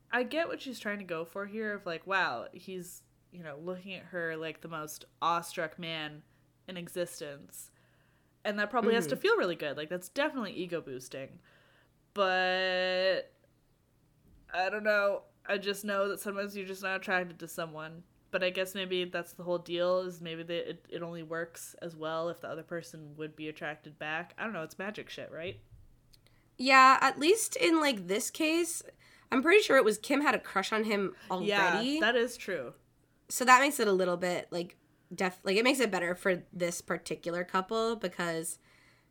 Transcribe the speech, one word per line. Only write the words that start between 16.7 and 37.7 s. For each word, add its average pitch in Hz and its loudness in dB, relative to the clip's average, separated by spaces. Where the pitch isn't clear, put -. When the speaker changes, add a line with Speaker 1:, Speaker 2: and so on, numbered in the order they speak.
Speaker 1:
not 190 -2
attracted 180 -2
to 170 -10
someone. 160 -10
But 185 0
I 180 2
guess 185 -4
maybe 185 -2
that's 175 -6
the 180 -14
whole 175 0
deal, 175 2
is 180 -6
maybe 165 -8
they, 170 -4
it, 165 -8
it 170 -8
only 170 -10
works 165 -8
as 165 -10
well 160 -4
if 165 -8
the 135 -12
other 156 -8
person 160 -12
would 156 -10
be 156 -8
attracted 151 -10
back. 156 -6
I - -6
don't 220 -6
know. 165 -4
It's - -12
magic 190 -8
shit, - -12
right? 165 -10
Speaker 2:
Yeah, 262 10
at 262 2
least 359 4
in, 330 6
like, 226 0
this 202 0
case, 330 0
I'm 254 4
pretty 370 8
sure 294 4
it 262 8
was 208 4
Kim 277 2
had 285 4
a 196 2
crush - -2
on 220 2
him 202 0
Speaker 1:
Yeah, 202 4
Speaker 2:
already. 262 0
Speaker 1:
that 311 4
is 240 0
true. 147 -6
Speaker 2:
So - -2
that 247 10
makes 277 2
it 226 4
a - 6
little 180 2
bit, 175 -2
like, 175 -6
def-, 180 -2
like, 190 2
it 226 4
makes 262 4
it 220 2
better 175 0
for 180 0
this 175 -2
particular 170 -4
couple 226 0